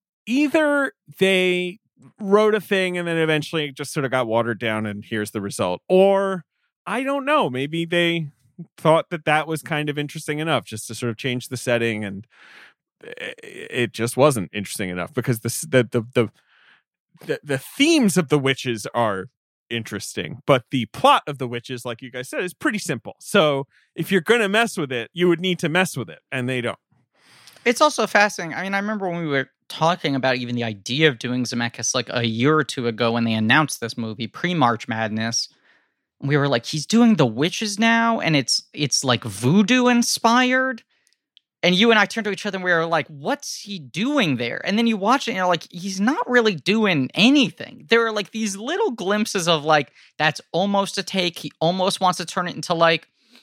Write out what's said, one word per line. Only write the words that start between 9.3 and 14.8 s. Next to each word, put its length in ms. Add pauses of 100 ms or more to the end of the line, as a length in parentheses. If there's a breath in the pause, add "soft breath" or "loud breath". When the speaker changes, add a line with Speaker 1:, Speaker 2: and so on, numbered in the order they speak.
Speaker 1:
was 140
kind 280
of 80
interesting 420
enough 260
just 220
to 80
sort 160
of 60
change 320
the 80
setting, 460
and 220 (800 loud breath)
i-, 300 (100)
it 500
just 240
wasn't 360
interesting 360